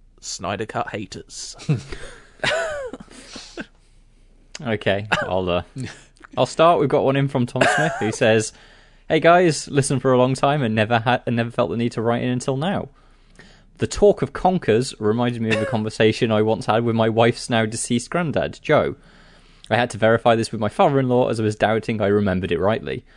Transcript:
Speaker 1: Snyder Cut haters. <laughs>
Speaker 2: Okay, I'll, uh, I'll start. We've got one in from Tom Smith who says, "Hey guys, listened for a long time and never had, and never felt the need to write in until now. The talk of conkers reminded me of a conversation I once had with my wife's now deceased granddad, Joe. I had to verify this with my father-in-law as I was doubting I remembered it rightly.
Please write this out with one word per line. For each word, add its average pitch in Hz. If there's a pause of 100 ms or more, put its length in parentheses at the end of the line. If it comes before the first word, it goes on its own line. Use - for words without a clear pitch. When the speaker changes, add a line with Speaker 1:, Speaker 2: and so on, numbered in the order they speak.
(200)
Speaker 1:
Snyder 98
Cut -
haters. - (100)
<laughs> - (3000)
Speaker 2:
Okay, 107 (140)
I'll, 92
uh, 87 (760)
I'll 127
start. 165
We've 139
got 127
one 135
in 139
from 127
Tom 127 (120)
Smith 160
who 110
says, 110 (560)
"Hey 160
guys, 165
listened 139
for 131
a 127
long 127
time 143
and 110
never 113
had, 120
and 123
never 117
felt 113
the 90
need 117
to 120
write 117
in 123
until 127
now. 156 (880)
The 143
talk -
of 139
conkers 127
reminded 117
me 110
of 110
a 110
conversation 110
I 107
once 110
had 113
with 117
my 113
wife's 113
now 113
deceased 117
granddad, 135
Joe. 107 (760)
I 113
had 120
to 107
verify 113
this 113
with 110
my 107
father-in-law 131
as 113
I -
was 107
doubting 107
I 101
remembered 101
it 82
rightly. 78 (120)